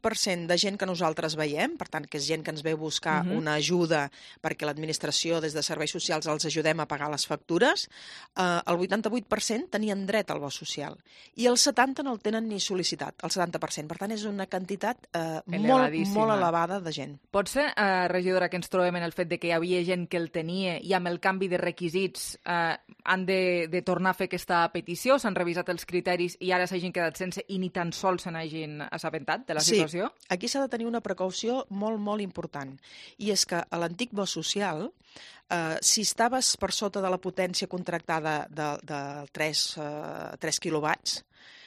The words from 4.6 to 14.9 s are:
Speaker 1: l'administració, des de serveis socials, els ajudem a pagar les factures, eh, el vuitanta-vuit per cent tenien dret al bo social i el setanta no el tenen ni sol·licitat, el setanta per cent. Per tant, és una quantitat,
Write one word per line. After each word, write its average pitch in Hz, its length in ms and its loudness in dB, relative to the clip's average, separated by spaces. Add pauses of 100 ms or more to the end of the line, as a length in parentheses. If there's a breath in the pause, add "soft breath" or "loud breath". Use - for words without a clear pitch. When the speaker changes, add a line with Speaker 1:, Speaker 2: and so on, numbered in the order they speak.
Speaker 1:
l'administració, 156 720 0
des 156 140 -2
de 151 100 -2
serveis 156 280 -2
socials, 160 360 -2
els 151 180 0
ajudem 160 360 2
a 147 60 -2
pagar 147 220 -2
les 147 160 -2
factures, 180 640 2 (460 loud breath)
eh, 175 320 2
el 175 100 4
vuitanta-vuit 208 500 0
per 214 140 0
cent 240 280 -2
tenien 202 360 -2
dret 208 260 0
al 156 80 -2
bo 143 120 -4
social 151 460 -8 (380 loud breath)
i 233 120 0
el 247 100 6
setanta 262 460 4
no 269 100 -2
el 214 60 -6
tenen 220 300 -2
ni 202 100 -4
sol·licitat, 165 640 -2
el 175 80 -2
setanta 170 280 0
per 156 120 -4
cent. 151 160 -6
Per 165 100 -8
tant, 202 140 -4
és 208 140 -4
una 202 220 -4
quantitat, 190 680 -4